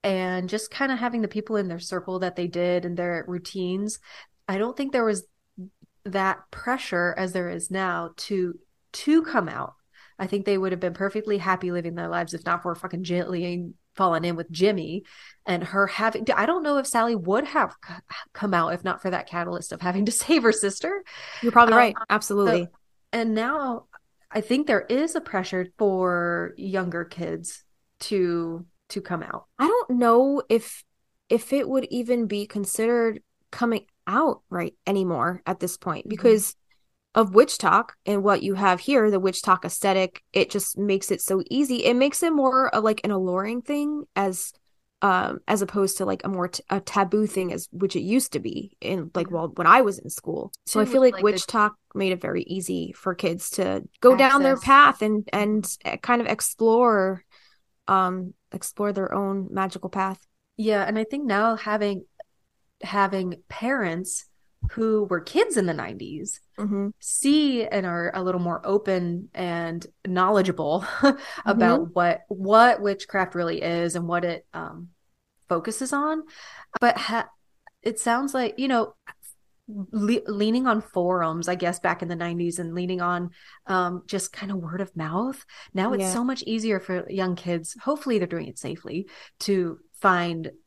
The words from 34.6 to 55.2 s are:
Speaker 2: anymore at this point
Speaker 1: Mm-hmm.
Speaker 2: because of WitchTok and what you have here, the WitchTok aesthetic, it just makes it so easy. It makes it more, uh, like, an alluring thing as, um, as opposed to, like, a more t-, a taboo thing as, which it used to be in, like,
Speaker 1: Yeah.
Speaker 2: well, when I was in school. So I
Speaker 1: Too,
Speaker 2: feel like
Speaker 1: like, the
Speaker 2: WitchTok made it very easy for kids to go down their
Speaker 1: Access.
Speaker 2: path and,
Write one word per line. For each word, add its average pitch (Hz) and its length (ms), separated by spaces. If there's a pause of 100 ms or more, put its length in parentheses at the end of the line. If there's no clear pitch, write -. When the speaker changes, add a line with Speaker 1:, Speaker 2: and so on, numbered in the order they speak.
Speaker 2:
anymore 180 580
at 180 140
this - 180
point - 280
Speaker 1:
Mm-hmm. - 40
Speaker 2:
because 220 460 (600)
of 208 160
WitchTok 214 580 (160)
and 202 180
what 202 200
you 196 100
have 190 260
here, 240 300
the 196 100
WitchTok 185 460
aesthetic, 190 640
it 196 200
just - 260
makes 196 320
it 202 120
so 190 280
easy. 254 360
It 240 100
makes 277 260
it 330 100
more, 262 420
uh, 220 80
like, 214 220
an 214 60
alluring 196 540
thing 294 400 (120)
as, 196 380 (480)
um, 185 460
as 202 160
opposed 196 340
to, 190 80
like, 190 180
a - 40
more 180 220
t-, - 200
a 196 100
taboo 202 460
thing 185 260
as, - 200
which 190 240
it 175 60
used 240 320
to 143 60
be - 400
in, 170 360
like, 175 120
Speaker 1:
Yeah. 190 60
Speaker 2:
well, 165 220
when 175 100
I 175 160
was 175 160
in - 140
school. - 400 (160)
So 220 120
I 208 60
Speaker 1:
Too, 254 60
Speaker 2:
feel 262 100
like 247 140
Speaker 1:
like, 190 80
the 208 80
Speaker 2:
WitchTok 208 400 (240)
made 196 160
it 180 100
very - 220
easy 180 480
for 180 240
kids 175 360
to 190 320 (180)
go 247 140
down 269 280
their 269 100
Speaker 1:
Access. 254 120
Speaker 2:
path 277 360
and, 214 320